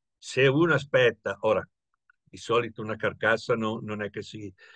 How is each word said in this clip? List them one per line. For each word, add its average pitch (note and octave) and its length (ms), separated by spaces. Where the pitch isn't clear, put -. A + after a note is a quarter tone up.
se - 280
uno D3+ 280
aspetta, B2 680
ora G2 260
di - 140
solito A#2 460
una G#2+ 140
carcassa A2+ 580
non, A2 300
non G#2 180
è G2+ 80
che G#2+ 100
si, G#2 320